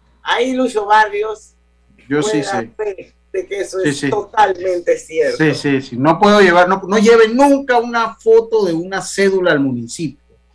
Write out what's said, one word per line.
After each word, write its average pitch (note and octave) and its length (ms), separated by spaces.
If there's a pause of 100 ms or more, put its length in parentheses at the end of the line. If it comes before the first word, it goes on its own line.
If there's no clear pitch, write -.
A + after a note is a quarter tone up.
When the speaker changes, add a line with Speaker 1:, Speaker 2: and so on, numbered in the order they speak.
(220)
Speaker 1:
ahí A#3 320
Lucho A#3+ 300
Barrios G#3+ 720 (540)
Speaker 2:
Yo C#3+ 140
sí - 180
Speaker 1:
puede - 40
dar G3 200
Speaker 2:
sé. A#2 120
Speaker 1:
fe G#3 380 (180)
de F#3 140
que G3+ 140
eso F3+ 200
Speaker 2:
Sí, F3 100
Speaker 1:
es C#3 100
Speaker 2:
sí. C#3 100
Speaker 1:
totalmente F3 880
cierto. D3 400
Speaker 2:
Sí, D3+ 160
sí, C#3 260
sí. - 160
No D#3 220
puedo G#3 220
llevar, F3+ 280
no, G3 180
no G3 120
lleve A3+ 300
nunca C4+ 500
una A#3 380
foto A3+ 500
de F3 80
una F#3 260
cédula F#3+ 520
al D3 80
municipio. B2+ 640 (300)